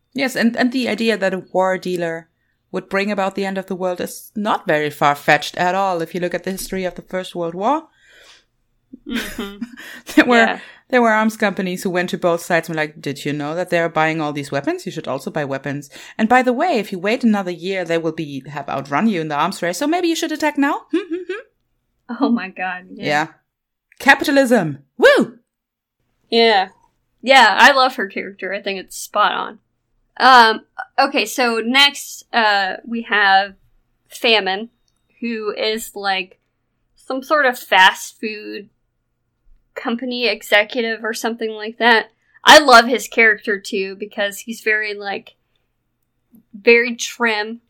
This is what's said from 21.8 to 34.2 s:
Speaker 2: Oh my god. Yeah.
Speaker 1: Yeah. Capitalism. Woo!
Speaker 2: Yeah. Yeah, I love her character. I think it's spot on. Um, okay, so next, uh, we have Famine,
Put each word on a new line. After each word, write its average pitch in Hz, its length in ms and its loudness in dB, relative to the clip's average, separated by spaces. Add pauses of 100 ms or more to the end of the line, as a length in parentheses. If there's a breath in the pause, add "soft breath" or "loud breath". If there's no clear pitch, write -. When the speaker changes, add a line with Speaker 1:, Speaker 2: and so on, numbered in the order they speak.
Speaker 2:
Oh 240 80 2
my 185 200 -2
god. 185 420 -10
Yeah. 202 160 -12
Speaker 1:
Yeah. 147 200 0 (720)
Capitalism. 262 800 2 (180)
Woo! 453 400 4 (880)
Speaker 2:
Yeah. 220 420 4 (520)
Yeah, 233 340 8
I 254 140 8
love 262 240 2
her 196 140 -6
character. 196 440 -10
I 202 80 -6
think 196 200 -6
it's - 160 -16
spot 208 340 0
on. 190 280 -6 (580)
Um, 233 460 6 (360)
okay, 269 260 0
so 233 400 -2
next, 277 680 0
uh, 202 520 0
we 233 180 -8
have 196 520 2 (540)
Famine, 214 640 0 (500)